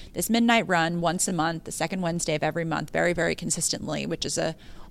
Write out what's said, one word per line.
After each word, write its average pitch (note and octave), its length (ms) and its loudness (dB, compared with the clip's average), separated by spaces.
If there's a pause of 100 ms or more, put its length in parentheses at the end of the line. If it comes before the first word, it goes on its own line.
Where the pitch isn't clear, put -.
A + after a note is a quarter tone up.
(140)
this - 160 -2
midnight A#3 380 4
run E3+ 340 2
once E3+ 260 2
a F#3 60 0
month, E3 320 0
the - 80 -8
second F#3 280 -2
Wednesday E3 340 0
of D3+ 80 -2
every E3 220 0
month, D#3 260 -2
very, E3+ 200 2
very E3 240 0
consistently, D3+ 720 -2
which D#3+ 200 -4
is D3 120 -2
a D#3+ 180 -2 (340)